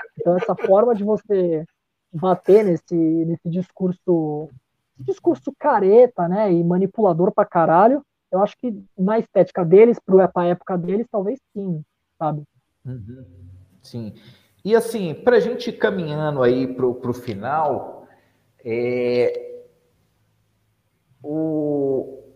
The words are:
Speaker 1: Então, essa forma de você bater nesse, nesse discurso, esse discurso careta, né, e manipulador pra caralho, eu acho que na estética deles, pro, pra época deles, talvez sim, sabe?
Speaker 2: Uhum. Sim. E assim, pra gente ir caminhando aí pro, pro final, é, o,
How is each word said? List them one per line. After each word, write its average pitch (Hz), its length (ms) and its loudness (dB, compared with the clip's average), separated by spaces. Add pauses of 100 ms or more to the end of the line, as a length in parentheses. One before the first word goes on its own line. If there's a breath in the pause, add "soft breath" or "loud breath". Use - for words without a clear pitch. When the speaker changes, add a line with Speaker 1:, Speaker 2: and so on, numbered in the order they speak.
(200)
Speaker 1:
Então, 175 180 0
essa 185 180 -2
forma 226 400 2
de 202 80 -4
você 185 640 -2 (480)
bater 185 520 2
nesse, 175 300 -2
nesse 165 540 -2
discurso, 165 1000 -4 (500)
esse 127 120 -16
discurso - 480 -4
careta, 220 680 2
né, 196 240 0
e 170 120 2
manipulador 185 720 0
pra 202 120 0
caralho, 185 560 2 (300)
eu 185 100 0
acho 208 160 -2
que 240 160 -8 (240)
na 208 220 0
estética 185 460 0
deles, 214 340 6
pro, 190 180 2 (120)
pra 180 180 -2
época 180 300 -4
deles, 190 340 -4
talvez 214 280 -4 (160)
sim, 180 280 -6 (340)
sabe? 151 260 -6 (420)
Speaker 2:
Uhum. 127 400 -14 (560)
Sim. 110 320 -14 (500 soft breath)
E 214 120 2
assim, 208 380 -2
pra 240 260 4
gente 233 300 -2
ir - 40 -6
caminhando 151 680 -2
aí 127 240 2
pro, 123 280 -2
pro 120 180 -6
final, 120 920 -6 (560 soft breath)
é, 123 960 -2 (1600)
o, 147 1000 -4 (120)